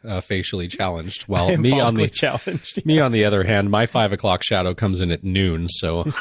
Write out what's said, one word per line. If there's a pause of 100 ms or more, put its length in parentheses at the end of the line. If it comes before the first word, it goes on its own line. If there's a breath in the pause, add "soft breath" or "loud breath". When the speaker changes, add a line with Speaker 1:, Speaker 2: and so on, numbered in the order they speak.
Speaker 1:
uh,
facially
challenged.
Speaker 2:
<laughs>
I
Speaker 1:
While
Speaker 2:
am
Speaker 1:
me
on
the,
Speaker 2:
follically
challenged,
Speaker 1:
me,
on
Speaker 2:
yes.
Speaker 1:
the
other
hand,
my
five
o'clock
shadow
comes
in
at
noon.
So, (160)